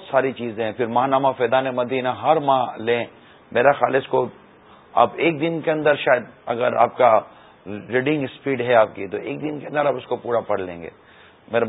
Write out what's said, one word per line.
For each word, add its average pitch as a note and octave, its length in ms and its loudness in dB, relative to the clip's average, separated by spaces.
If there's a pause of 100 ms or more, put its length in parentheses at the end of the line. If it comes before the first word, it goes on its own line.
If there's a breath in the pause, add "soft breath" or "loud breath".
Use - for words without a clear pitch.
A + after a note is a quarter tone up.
(120)
ساری C3 220 2
چیزیں A#2 320 -6
ہیں۔ G#2+ 60 -4
پھر A#2 180 -2
ماہنامہ C3+ 480 2
فیضان C3 280 2 (100)
مدینہ B2+ 340 -2 (120)
ہر D3+ 200 4
ماہ C3 380 0
لیں۔ A#2 240 0 (480 soft breath)
میرا B2 200 4
خیال B2+ 220 0
ہے C3 60 4
اس B2+ 80 -8
کو C3 180 0 (680 soft breath)
آپ A2+ 220 4
ایک D3+ 260 0
دن E3 200 -2
کے D#3+ 100 -2
اندر D3+ 240 2
شاید B2+ 280 2 (220)
اگر A#2+ 280 -2 (100)
آپ - 140 -2
کا B2 120 6 (800 loud breath)
ریڈنگ C3+ 340 0
اسپیڈ B2+ 380 -6
ہے B2 140 0
آپ A2 200 4
کی G2 120 -10
تو F#2+ 100 -8
ایک C#3+ 240 -8
دن D3 180 -8
کے B2+ 80 -14
اندر C#3+ 180 -2
آپ C3+ 100 0
اس B2 100 -12
کو B2 180 -6
پورا A#2 240 -2
پڑھ G2+ 140 -2
لیں F2 200 -10
گے۔ D#2+ 80 -14 (600 soft breath)
میرے A2+ 180 2